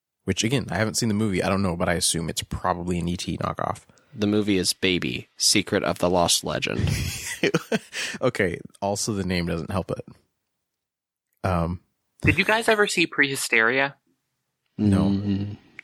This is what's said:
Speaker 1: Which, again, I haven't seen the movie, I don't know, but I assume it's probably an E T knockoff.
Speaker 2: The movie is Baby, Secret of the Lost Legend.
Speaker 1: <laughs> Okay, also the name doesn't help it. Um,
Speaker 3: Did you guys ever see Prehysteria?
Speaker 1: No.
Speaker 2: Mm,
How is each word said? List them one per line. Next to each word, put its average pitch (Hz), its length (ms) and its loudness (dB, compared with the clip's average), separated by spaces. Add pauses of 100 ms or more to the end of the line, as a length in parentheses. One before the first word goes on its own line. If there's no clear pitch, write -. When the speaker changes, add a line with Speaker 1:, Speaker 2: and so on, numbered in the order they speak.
(260)
Speaker 1:
Which, 98 180 0
again, 117 260 0
I 110 60 -6
haven't 110 220 0
seen 117 120 0
the 101 60 0
movie, 104 260 0
I 90 80 0
don't 98 140 2
know, 87 120 0
but 87 140 0
I 87 40 2
assume 82 360 -2
it's - 140 -6
probably 87 560 -2
an 85 80 -2
E 90 100 -2
T - 220 -6
knockoff. - 400 -4 (340)
Speaker 2:
The 104 140 -2
movie 104 300 2
is 90 160 0
Baby, 73 640 -2
Secret - 480 2
of 87 140 -2
the 87 100 2
Lost 87 340 2
Legend. - 520 -2
Speaker 1:
<laughs> - 60 -2 (1200)
Okay, 104 380 0 (220)
also 101 320 -2
the 98 100 -2
name 90 240 0
doesn't 85 240 -4
help 95 180 -2
it. - 160 -6 (1400)
Um, 87 360 0 (420)
Speaker 3:
Did 151 160 4
you 190 80 2
guys 220 240 2
ever 208 160 4
see 175 220 0
Prehysteria? 135 880 2 (800)
Speaker 1:
No. 98 280 4
Speaker 2:
Mm, 101 520 0 (260)